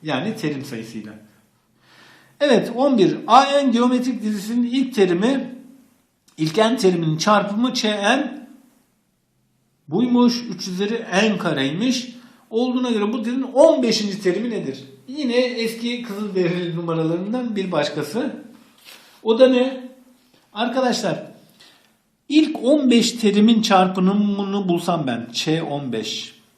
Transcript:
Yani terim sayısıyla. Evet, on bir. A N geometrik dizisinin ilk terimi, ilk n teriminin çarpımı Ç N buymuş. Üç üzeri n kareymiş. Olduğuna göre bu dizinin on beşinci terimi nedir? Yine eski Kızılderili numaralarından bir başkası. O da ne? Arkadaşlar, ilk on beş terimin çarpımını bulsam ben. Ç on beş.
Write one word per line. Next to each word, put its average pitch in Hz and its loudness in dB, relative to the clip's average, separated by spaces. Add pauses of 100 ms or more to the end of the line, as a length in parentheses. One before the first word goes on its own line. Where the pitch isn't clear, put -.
Yani 156 -4
terim 143 -6
sayısıyla. 110 -12 (1300)
Evet, 240 2
on 262 2
bir. 156 4 (100)
A 247 8
N 277 2
geometrik 247 0
dizisinin 214 -2
ilk 254 -2
terimi, 202 0 (800)
ilk 156 -2
n 226 2
teriminin 165 0
çarpımı 208 0
Ç - -4
N 214 0 (1500)
buymuş. 240 2 (120)
Üç - -12
üzeri 202 -4
n 202 2
kareymiş. 165 -2 (340)
Olduğuna 247 -2
göre 214 0
bu 233 -4
dizinin 254 -4
on 277 4
beşinci 208 -2
terimi 202 -2
nedir? 156 -8 (240)
Yine 262 -4
eski 240 -2
Kızılderili 180 -4
numaralarından 170 -4
bir 185 -4
başkası. 156 -4 (880)
O 226 0
da 254 10
ne? 254 0 (640)
Arkadaşlar, 233 -2 (1040)
ilk 302 2
on 262 4
beş 233 4
terimin 214 4
çarpımını 196 2
bulsam 170 0
ben. 113 -6
Ç - -4 (200)
on 139 -6
beş. - -8 (220)